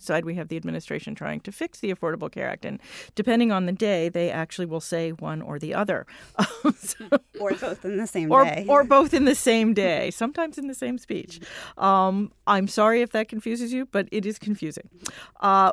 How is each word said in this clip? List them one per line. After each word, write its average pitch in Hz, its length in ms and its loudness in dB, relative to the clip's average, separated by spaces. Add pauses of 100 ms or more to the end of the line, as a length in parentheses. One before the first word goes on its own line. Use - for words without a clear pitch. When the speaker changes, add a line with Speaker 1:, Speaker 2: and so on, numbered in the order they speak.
Speaker 1:
side, 165 240 -2
we 165 100 -6
have 160 140 -8
the 165 80 -8
administration 160 580 -8
trying 151 260 -8
to 196 120 -14
fix - 280 -10
the 202 140 -4
Affordable 160 380 -6
Care - 160 -8
Act. - 160 -10
And - 160 -10 (340)
depending 226 380 2
on 185 140 0
the 175 60 -2
day, 190 360 0
they 175 220 -2
actually 160 340 -6
will 160 160 -6
say 165 300 -4
one 156 320 -8
or 147 160 -10
the - 160 -6
other. 190 320 -2 (320)
<laughs> - 80 4 (180)
Um, 277 100 2
so - 320 -10 (320)
Speaker 2:
Or 202 160 -2
both - 300 -8
in 190 140 -4
the 220 100 -2
same 160 240 -2
Speaker 1:
or, 269 120 10
Speaker 2:
day. 196 240 -2
Speaker 1:
or 285 140 8
both 277 320 6
in 277 100 4
the 285 100 6
same 226 380 4
day, 185 380 2
sometimes 294 480 -6
in 277 80 -8
the 269 80 -8
same 247 240 -6
speech. - 400 -10 (380)
Um, 196 560 2 (160)
I'm 196 180 2
sorry 220 340 4
if 240 120 -2
that 220 160 -2
confuses 233 440 -6
you, 254 140 -4
but - 240 -2
it 202 160 -2
is 208 140 -6
confusing. 202 480 -6 (520)
Uh, 196 320 6